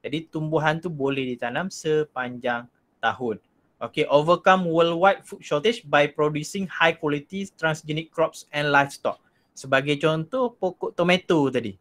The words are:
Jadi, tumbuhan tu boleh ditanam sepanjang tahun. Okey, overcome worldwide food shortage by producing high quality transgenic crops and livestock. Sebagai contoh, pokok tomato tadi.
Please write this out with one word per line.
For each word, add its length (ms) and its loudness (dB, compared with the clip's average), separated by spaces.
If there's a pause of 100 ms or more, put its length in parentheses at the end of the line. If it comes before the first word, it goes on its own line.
Jadi, 240 -6
tumbuhan 560 0
tu 80 -6
boleh 480 -2
ditanam 320 -4
sepanjang 960 -4 (320)
tahun. 400 -2 (400)
Okey, 320 -4
overcome 560 4
worldwide 560 2
food 160 -16
shortage 480 -2
by 240 2
producing 560 -4
high 240 2
quality 640 -6
transgenic 560 -4
crops 400 -4
and 240 0
livestock. 480 0 (320)
Sebagai 480 0
contoh, 480 -2
pokok 480 -6
tomato 480 2
tadi. 340 -4